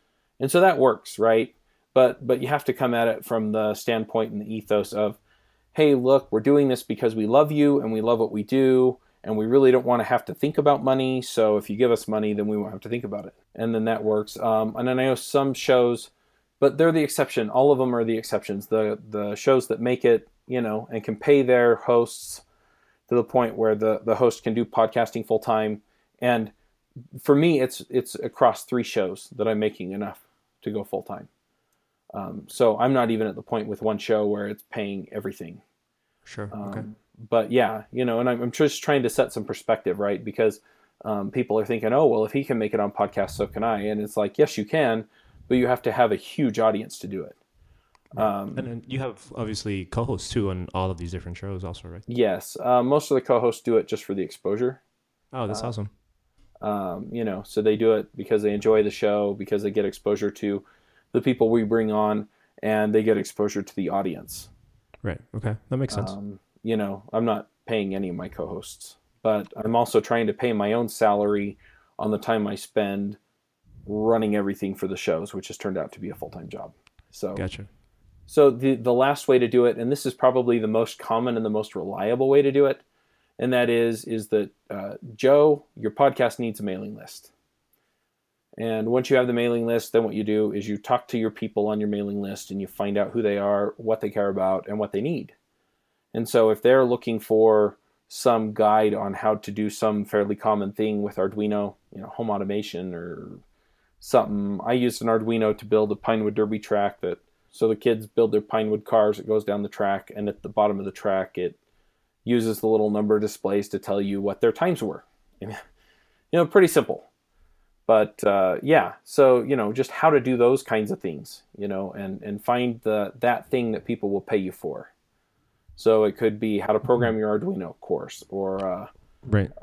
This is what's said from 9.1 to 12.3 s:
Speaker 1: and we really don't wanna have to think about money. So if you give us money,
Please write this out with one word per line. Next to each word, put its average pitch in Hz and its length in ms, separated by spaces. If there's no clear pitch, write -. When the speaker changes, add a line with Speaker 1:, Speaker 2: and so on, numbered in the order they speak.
Speaker 1:
and 107 120
we 107 100
really 131 260
don't 127 140
wanna 120 180
have 123 220
to - 80
think - 240
about 143 260
money. 131 380
So 107 340
if 101 120
you 104 80
give 120 140
us 113 160
money, 107 280